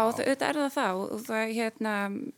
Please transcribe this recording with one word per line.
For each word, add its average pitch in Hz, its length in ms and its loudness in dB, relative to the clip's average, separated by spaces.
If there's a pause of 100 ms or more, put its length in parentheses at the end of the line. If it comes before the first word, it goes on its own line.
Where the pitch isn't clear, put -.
það, 233 220 2
auðvitað 269 220 2
er 294 120 0
það 277 140 0
það 196 260 0
og, 196 100 -2
og 214 140 -6
það 220 160 -2
er 220 140 -2
hérna 220 420 0 (400)